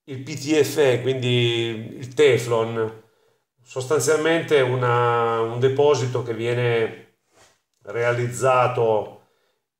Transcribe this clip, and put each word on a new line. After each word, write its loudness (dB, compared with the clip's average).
il -12
P -12
T 0
F -4
E, 4
quindi -2
il -16
Teflon, 0
sostanzialmente 0
una, 0
un -4
deposito 2
che -6
viene -4
realizzato, 0